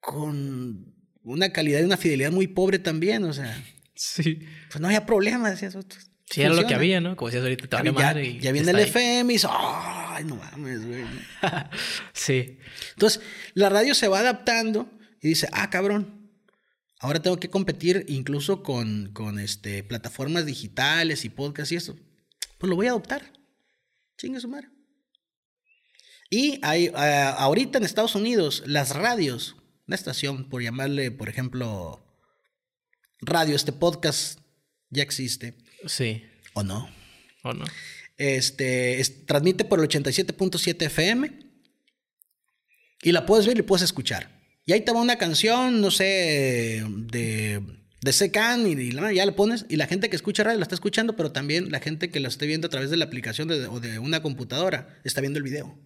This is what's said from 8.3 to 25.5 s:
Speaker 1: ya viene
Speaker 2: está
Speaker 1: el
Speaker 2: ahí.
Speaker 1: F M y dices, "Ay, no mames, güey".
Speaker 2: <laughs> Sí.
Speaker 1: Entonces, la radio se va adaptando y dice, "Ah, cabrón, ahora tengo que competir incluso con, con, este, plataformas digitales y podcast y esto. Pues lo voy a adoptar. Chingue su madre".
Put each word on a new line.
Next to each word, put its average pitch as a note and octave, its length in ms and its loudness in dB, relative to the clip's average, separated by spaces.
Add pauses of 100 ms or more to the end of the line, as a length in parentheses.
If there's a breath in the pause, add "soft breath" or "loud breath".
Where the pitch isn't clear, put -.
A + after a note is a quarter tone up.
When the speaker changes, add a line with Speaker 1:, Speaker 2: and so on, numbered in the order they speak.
Speaker 1:
ya C3 120 0
viene D3+ 180 2
Speaker 2:
está - 0 -
Speaker 1:
el G3+ 140 6
Speaker 2:
ahí. G3 60 -2
Speaker 1:
F A#3+ 300 4
M B3 120 4
y A#3 40 4
dices, - 160 2
"Ay, - 720 -4
no D3+ 120 -6
mames, B2+ 500 -10
güey". A#2+ 180 -8 (380)
Speaker 2:
<laughs> - 680 -6
Sí. - 460 -2 (340 loud breath)
Speaker 1:
Entonces, G#3 280 4 (340 loud breath)
la G3 140 6
radio A3 260 4
se A3 140 4
va F#3+ 120 4
adaptando A3+ 720 0 (300 loud breath)
y D3+ 80 2
dice, D#3+ 240 2
"Ah, G3+ 180 -2
cabrón, G3+ 600 -2 (680)
ahora D3 240 -2
tengo F3+ 160 2
que F3+ 120 -8
competir F#3+ 580 2
incluso C#3+ 560 -2
con, G#2+ 480 -2
con, G#2 260 -8
este, G2+ 460 -8
plataformas C3+ 640 -4
digitales D3+ 760 0
y B2 40 -6
podcast C#3+ 420 -6
y E3+ 60 -2
esto. - 200 -8 (600)
Pues F#3 120 -2
lo F3 60 2
voy G3+ 100 2
a B3 40 2
adoptar. B3 400 -4 (880)
Chingue B3+ 220 -8
su A#3+ 80 -10
madre". C#4 200 -12 (1600 soft breath)